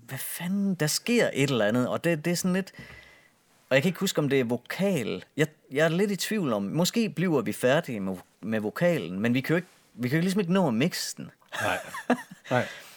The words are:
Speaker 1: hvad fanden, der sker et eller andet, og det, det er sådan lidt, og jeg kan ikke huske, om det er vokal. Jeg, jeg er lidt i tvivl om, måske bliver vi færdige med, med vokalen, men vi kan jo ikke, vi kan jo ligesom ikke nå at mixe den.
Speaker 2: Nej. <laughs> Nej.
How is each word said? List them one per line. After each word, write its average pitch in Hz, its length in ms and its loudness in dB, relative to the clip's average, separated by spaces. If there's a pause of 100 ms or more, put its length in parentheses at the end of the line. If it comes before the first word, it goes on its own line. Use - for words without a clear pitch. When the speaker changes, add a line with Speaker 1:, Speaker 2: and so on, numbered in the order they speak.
Speaker 1:
hvad 131 100 -10
fanden, 190 580 -2
der 151 120 0
sker 220 460 2
et 139 160 2
eller 113 160 4
andet, 120 240 4
og 110 140 -2
det, 165 220 0
det 175 60 2
er 175 40 2
sådan 180 180 0
lidt, 190 200 -4 (960)
og 131 60 4
jeg 135 80 8
kan 190 60 2
ikke 165 100 -4
huske, 190 200 0
om 147 100 0
det 135 100 4
er 127 40 2
vokal. 120 800 -2 (140)
Jeg, 151 100 4 (240)
jeg 147 140 2
er 165 40 4
lidt 196 220 2
i 196 40 0
tvivl 175 380 -2
om, 101 100 0
måske 175 460 0
bliver 156 320 2
vi 104 120 -2
færdige 127 460 2
med, 95 160 -4 (260)
med 110 180 -2
vokalen, 104 600 0
men 120 140 0
vi 131 80 2
kan 151 120 -2
jo - 20 4
ikke, 175 120 -2 (260)
vi 123 160 -4
kan 151 80 0
jo 165 40 2
ligesom 190 180 0
ikke 175 140 0
nå 190 140 4
at 117 60 2
mixe - 440 -2
den. - 140 -14 (300)
Speaker 2:
Nej. 92 180 0 (300)
<laughs> - 420 -4
Nej. 123 160 2 (280)